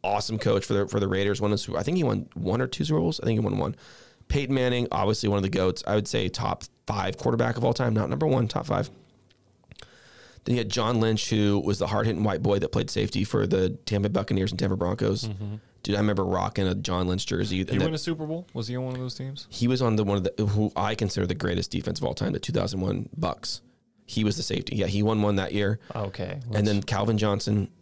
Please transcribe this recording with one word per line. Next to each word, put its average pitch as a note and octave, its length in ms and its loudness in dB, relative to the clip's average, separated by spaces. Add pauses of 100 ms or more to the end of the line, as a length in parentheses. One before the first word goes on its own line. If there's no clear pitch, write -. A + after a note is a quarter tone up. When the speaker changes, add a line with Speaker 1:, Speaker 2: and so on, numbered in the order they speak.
Speaker 1:
awesome G#2+ 340 0
coach G2+ 280 2
for - 80 -2
the, G2+ 140 2
for G#2+ 120 0
the G2 80 2
Raiders. G2 320 2
Won G#2 140 2
a F#2+ 40 2
Super, - 200 -4
I - 60 0
think D#3+ 120 0
he F3 80 2
won G#2+ 300 0
one G#2 260 0
or B2+ 80 0
two D3 160 -4
Super D#3 160 2
Bowls. E3 220 0
I - 40 -8
think A2 140 2
he G#2+ 60 0
won G2+ 120 0
one. G2 200 -2 (500)
Peyton C3+ 260 0
Manning, B2 380 2
obviously G#2 380 2
one G2+ 80 4
of G2 60 2
the F#2+ 60 0
goats. F#2 380 2
I G#2 80 2
would G#2+ 100 2
say G#2 220 0
top - 380 -4 (200)
five F#2+ 320 -2
quarterback A#2+ 380 0
of A#2 80 -2
all B2+ 100 2
time. A#2+ 200 2
Not G#2+ 160 2
number D3+ 180 0
one, B2 220 2
top - 160 -4
five. G2+ 240 0 (1500)
Then B2 120 0
you B2 40 0
had G#2+ 100 -4
John A2+ 300 0
Lynch, A2 300 2
who G#2 300 4
was F#2+ 200 0
the G2 80 0
hard-hitting G#2+ 360 0
white G#2 200 0
boy G2+ 160 4
that - 140 0
played A2 160 0
safety G#2 340 -2
for G#2 240 0
the F#2 220 2 (160)
Tampa G2+ 240 0
Buccaneers G2 420 0
and F#2 80 -6
Denver F#2+ 160 0
Broncos. G2+ 500 0
Speaker 2:
Mm-hmm. G#2 300 -8 (280)
Speaker 1:
Dude, G2+ 120 0
I G#2 40 0
remember G2+ 260 2
rocking F#2 420 0
a F#2 80 2
John F2+ 320 0
Lynch F2+ 180 -2
jersey. F#2+ 320 -2
Speaker 2:
He F#2 40 2
Speaker 1:
And - 200 0
that - 40 2
Speaker 2:
won D#3+ 80 -2
a D#3 40 -4
Super D#3 280 -4
Bowl? E3 280 -8
Was A2+ 140 -6
he B2 80 -6
on B2+ 80 -4
one B2+ 120 -6
of B2+ 40 -8
those B2+ 160 -8
teams? C3+ 340 -10
Speaker 1:
He A#2+ 200 2
was B2+ 120 4
on A2+ 140 4
the, G#2+ 80 2
one G2+ 140 2
of F#2 80 0
the, - 200 0
who G#2 300 2
I G#2 200 0
consider G2 300 0
the F#2 100 -2
greatest F2+ 360 -2
defense - 280 -4
of - 60 -4
all - 80 -2
time, - 200 -2
the - 60 -4
two - 140 -6
thousand F#2+ 280 0
one G2 340 -2
Bucks. - 460 -6 (440)
He A2 200 -2
was G2+ 100 2
the E3 80 -6
safety. - 320 -4
Yeah, G2+ 120 2
he G2+ 160 0
won G#2+ 180 2
one G#2 160 2
that F#2+ 160 -2
year. G#2 260 0 (160)
Speaker 2:
Okay. A2 440 -6 (140)
Speaker 1:
And G#2 140 4
then G#2 100 4
Speaker 2:
Let's G2 80 -2
Speaker 1:
Calvin G#2 320 2
Johnson G#2 520 2 (120)